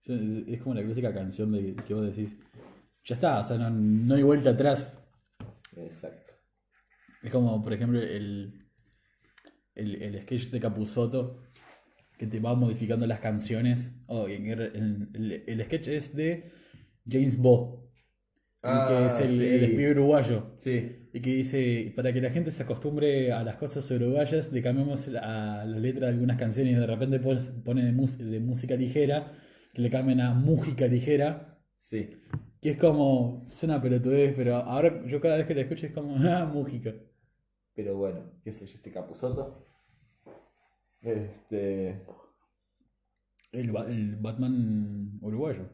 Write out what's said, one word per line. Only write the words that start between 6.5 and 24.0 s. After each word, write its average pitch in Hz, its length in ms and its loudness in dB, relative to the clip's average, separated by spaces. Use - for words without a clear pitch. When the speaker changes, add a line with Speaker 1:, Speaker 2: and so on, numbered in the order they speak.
Speaker 1:
Es 117 80 -10
como, 113 300 2
por 113 120 -4
ejemplo, 120 280 0
el, 101 640 -8
el, 104 260 -6
el 104 200 -8
sketch - 300 -6
de 123 80 -4
Capusotto, 117 840 -4
que 113 100 -8
te 110 120 -4
va 113 160 0
modificando 117 520 2
las 113 120 -2
canciones. 117 760 -2
Oh, 110 200 -4
y 101 80 -6
en, 101 140 -8
en, 107 640 -4
el, 107 340 -6
el 113 180 -4
sketch 160 240 -4
es 143 260 -4
de 165 360 -4
James 131 280 4
Bo, 123 520 4
el 123 80 -4
que 131 60 4
Speaker 2:
Ah, 123 140 6
Speaker 1:
es 120 140 2
el, 123 160 4
Speaker 2:
sí. 123 80 4
Speaker 1:
el 123 180 6
espía 143 280 4
uruguayo. 139 680 4
Speaker 2:
Sí. - 560 -4
Speaker 1:
Y 120 80 -6
que 127 120 -2
dice, 127 640 0
"Para 123 180 0
que 127 80 0
la 123 80 0
gente 156 220 -2
se 139 120 -6
acostumbre 139 680 0
a 113 120 -2
las 110 120 -6
cosas 139 340 -6
uruguayas, 143 600 0